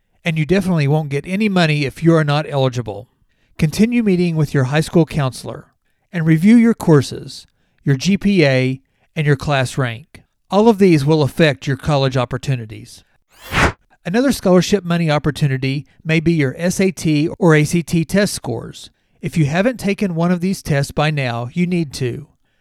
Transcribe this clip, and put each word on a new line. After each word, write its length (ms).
and 160
you 60
definitely 420
won't 220
get 180
any 220
money 340
if 180
you 140
are 80
not 260
eligible. 600
Continue 420
meeting 360
with 160
your 120
high 160
school 240
counselor 680
and 120
review 300
your 180
courses, 720
your 140
G 200
P 280
A, 360
and 140
your 80
class 420
rank. 460
All 200
of 100
these 260
will 160
affect 460
your 100
college 380
opportunities. 880
Another 260
scholarship 540
money 260
opportunity 720
may 200
be 100
your 260
S 220
A 120
T 360
or 160
A 100
C 180
T 220
test 280
scores. 560
If 140
you 120
haven't 340
taken 340
one 160
of 80
these 240
tests 280
by 200
now, 400
you 160
need 280
to. 340